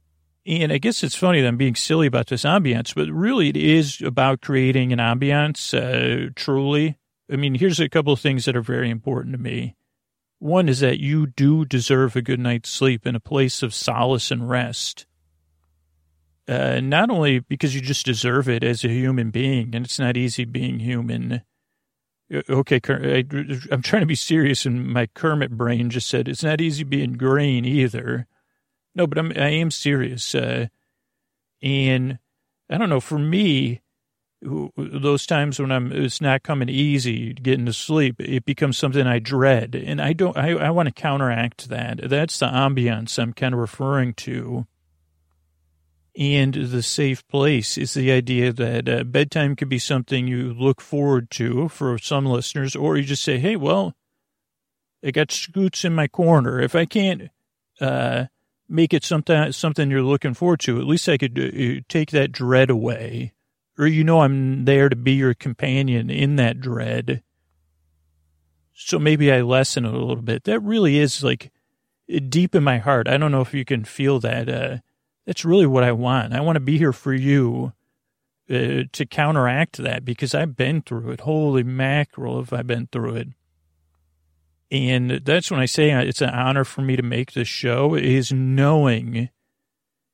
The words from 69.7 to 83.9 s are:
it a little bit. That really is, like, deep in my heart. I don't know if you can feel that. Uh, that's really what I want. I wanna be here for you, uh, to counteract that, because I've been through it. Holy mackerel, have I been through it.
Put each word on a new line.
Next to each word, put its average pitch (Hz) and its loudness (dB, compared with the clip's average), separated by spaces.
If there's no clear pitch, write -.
it 110 -2
a 127 -4
little 123 -4
bit. 113 -4
That 214 0
really 208 2
is, 143 2
like, 127 -2
deep 170 2
in 156 4
my 127 2
heart. 120 2
I 131 4
don't 151 2
know 131 2
if - -4
you 135 -4
can 117 -2
feel 135 0
that. 120 -2
Uh, 127 -4
that's - -8
really 170 6
what 131 4
I 123 2
want. 120 0
I 127 -2
wanna 156 0
be 143 2
here 147 2
for - -4
you, 131 2
uh, 127 0
to - -6
counteract 147 0
that, 127 -4
because 123 -4
I've 147 -2
been 147 0
through 117 -8
it. 123 -10
Holy 147 2
mackerel, 131 -2
have 123 -8
I 120 -4
been 120 -4
through 117 -4
it. 120 -8